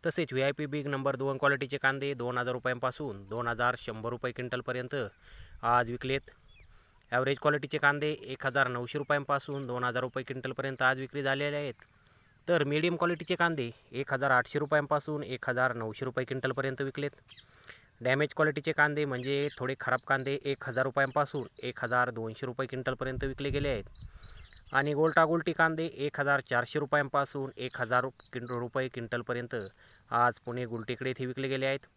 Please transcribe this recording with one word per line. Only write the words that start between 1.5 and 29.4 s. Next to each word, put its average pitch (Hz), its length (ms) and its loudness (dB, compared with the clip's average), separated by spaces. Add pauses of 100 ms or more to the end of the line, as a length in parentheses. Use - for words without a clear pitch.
कांदे 139 380 0
दोन 123 240 -2
हजार 123 140 0
रुपयांपासून 123 760 -4
दोन 117 200 -2
हजार 120 300 2
शंभर 113 320 -6
रुपये 123 220 -4
क्विंटलपर्यंत 123 640 -4 (680)
आज 120 280 4
विकलेत. 131 400 -4 (840)
ॲव्हरेज 131 260 2
क्वालिटीचे 147 400 2
कांदे 147 320 4 (120)
एक 131 240 -6
हजार 131 220 4
नऊशे 123 300 -4
रुपयांपासून 139 680 0
दोन 123 180 -2
हजार 123 180 0
रुपये 127 220 -4
क्विंटलपर्यंत 131 580 -4
आज 131 180 4
विक्री 135 220 -6
झालेले 139 340 0
आहेत. 139 180 -4 (760)
तर 165 160 6
मीडियम 156 320 2
क्वालिटीचे 175 380 0
कांदे 156 360 2 (220)
एक 135 200 -4
हजार 135 180 2
आठशे 127 280 4
रुपयांपासून 147 640 2
एक 127 280 -6
हजार 127 240 2
नऊशे 113 300 -4
रुपये 127 200 -2
क्विंटलपर्यंत 131 580 -2
विकलेत. 139 280 -4 (920)
डॅमेज 135 340 4
क्वालिटीचे 156 360 2
कांदे 147 320 4
म्हणजे 139 440 0 (100)
थोडे 131 220 -2
खराब 127 280 0
कांदे 135 360 2
एक 139 240 -4
हजार 127 160 2
रुपयांपासून 135 640 0 (160)
एक 123 220 -4
हजार 123 260 2
दोनशे 113 360 -6
रुपये 127 200 -2
क्विंटलपर्यंत 131 580 -4
विकले 139 260 -2
गेले 139 180 0
आहेत. 113 160 -2 (880)
आणि 139 220 4
गोल्टागोल्टी 160 580 6
कांदे 160 340 2
एक 147 340 -4
हजार 143 200 4
चारशे 123 380 0
रुपयांपासून 143 800 0
एक 123 240 -4
हजार 123 260 2 (260)
किंट-, 120 180 -6
रुपये 123 380 -2
क्विंटलपर्यंत 120 640 -4 (560)